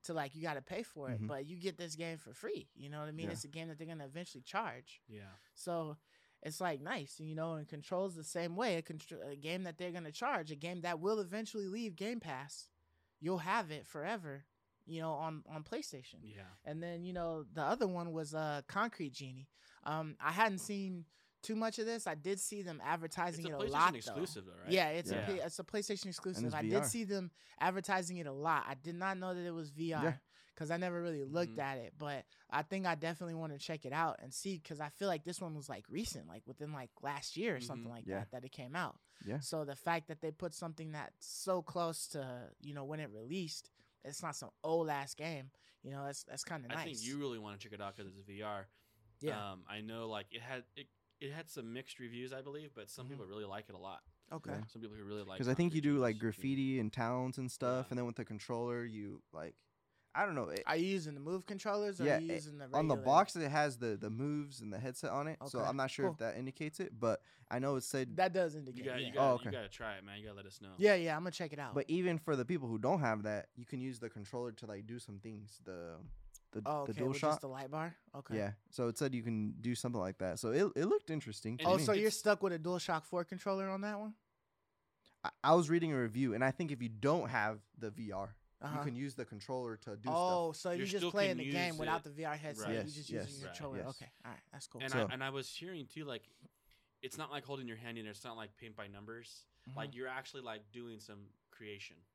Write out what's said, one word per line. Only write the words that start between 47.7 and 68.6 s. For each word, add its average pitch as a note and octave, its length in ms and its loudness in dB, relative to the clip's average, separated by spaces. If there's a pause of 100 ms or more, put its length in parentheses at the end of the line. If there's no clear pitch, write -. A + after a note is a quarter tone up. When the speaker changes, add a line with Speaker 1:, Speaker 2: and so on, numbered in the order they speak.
Speaker 3:
it G2+ 80 -10
out G2 160 -4
'cause G2+ 100 -10
it's F#2+ 140 -12
V G2+ 220 -10
R. G2+ 260 -4 (520)
Speaker 1:
Yeah. G#2 320 -2
Speaker 3:
Um, F#2 160 -12
I G#2 120 -6
know, A2+ 280 -6
like, G2+ 240 -4
it A#2 100 -8
had, B2+ 220 -8 (100)
it, C#3+ 140 -14 (320)
it C#3+ 120 -6
had D#3+ 160 -8
some A#2 240 -8
mixed C3 260 -8
reviews, B2 360 -6
I C3 80 -8
believe, C#3+ 320 -10
but G#2 160 -12
some B2+ 160 -8
Speaker 1:
Mm-hmm. C#3 80 -8
Speaker 3:
people A2 120 -8
really G#2 200 -4
like G2+ 240 -6
it F#2+ 40 -10
a F2+ 40 -12
lot. F#2 260 -10 (280)
Speaker 1:
Okay. D#3 200 -8
Speaker 2:
Yeah. G#2+ 140 -4
Speaker 3:
Some A2+ 160 -12
people G#2+ 140 -8
who G#2 80 -10
really G#2 180 -4
like F#2+ 160 -6
Speaker 2:
'Cause B2 100 2
I C3 60 6
think E3+ 200 6
you D#3+ 60 4
Speaker 3:
Concrete D3 100 6
Speaker 2:
do, - 40 8
Speaker 3:
Genie C3 80 6
Speaker 2:
like, A2+ 140 6
Speaker 3:
is G#2+ 40 -6
Speaker 2:
graffiti C3 600 2
and G#2+ 120 2
towns B2+ 460 2
and B2+ 120 -2
stuff, B2+ 360 2
Speaker 3:
Yeah. - 40 -14
Speaker 2:
and B2 80 0
then B2 80 2
with A#2 100 -4
the A#2 100 -4
controller, A#2+ 580 -2
you, G#2 380 -6 (100)
like, D#2+ 220 -6 (600)
I F3+ 120 4
don't F3 80 0
know. A2+ 140 0
It - 180 -2
Speaker 1:
Are D#3 100 4
you E3+ 100 4
using E3 280 0
the C#3 60 -8
Move F3 260 -2
controllers G#3 540 -2
or - 40 4
Speaker 2:
Yeah, C#3+ 120 8
Speaker 1:
are - 40 4
you E3 100 -2
Speaker 2:
it, - 40 0
Speaker 1:
using D3 240 -6
the C#3 140 -10
Speaker 2:
on D#3 160 6
the C#3 80 8
Speaker 1:
regular? A#2 80 -4
Speaker 2:
box, E3+ 320 10
it D3+ 140 2
has D3 280 4
the, A2+ 200 2
the G#2+ 120 -2
moves C#3+ 500 -2
and G#2+ 120 -6
the G#2+ 60 -4
headset B2+ 320 -4
on C#3+ 180 0
it, - 180 -6
so B2+ 140 -2
Speaker 1:
Okay, F#2 80 4
Speaker 2:
I'm B2+ 80 2
not C3 140 2
sure C#3 160 2
Speaker 1:
cool. E3+ 60 4
Speaker 2:
if D3+ 60 -8
that A2+ 180 0
indicates C3 440 -4
it, A#2 180 -4
but A2 240 4 (280)
I A#2+ 80 2
know C3+ 180 4
it B2+ 60 2
said C3 340 0
Speaker 1:
That F#3 160 6
does E3+ 220 4
Speaker 3:
You D#3 60 -6